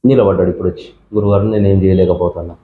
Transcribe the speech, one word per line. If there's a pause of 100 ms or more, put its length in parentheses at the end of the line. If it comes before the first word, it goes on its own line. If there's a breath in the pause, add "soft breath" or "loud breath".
నిలబడ్డాడు.
ఇప్పుడు
వచ్చి, (300)
"గురుగారు,
నేనేం
చేయలేకపోతున్నా."